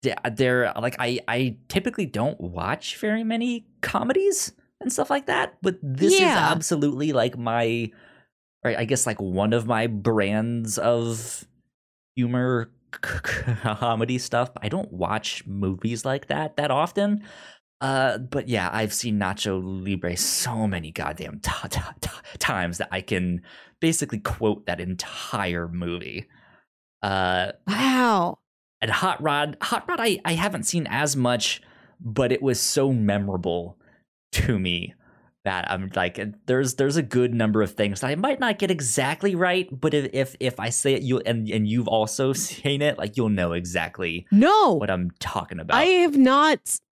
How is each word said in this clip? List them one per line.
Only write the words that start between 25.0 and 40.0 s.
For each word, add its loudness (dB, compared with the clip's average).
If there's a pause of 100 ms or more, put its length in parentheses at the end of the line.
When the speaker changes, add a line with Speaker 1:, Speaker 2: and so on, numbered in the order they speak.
Speaker 1:
movie. -6 (760)
Uh, 0 (140)
Speaker 2:
Wow. 2 (420)
Speaker 1:
and -2
Hot 0
Rod, 0
Hot -4
Rod, -2
I, 0
I 0
haven't -2
seen -2
as 0
much, 0 (400)
but 2
it 0
was 2
so 2
memorable 0 (560)
to 2
me -2 (500)
that -2
I'm -4
like, 0 (280)
there's, 2
there's 2
a 2
good 2
number 4
of 2
things 0
that -4
I 0
might -2
not 0
get 0
exactly 0
right, 2
but 0
if, 2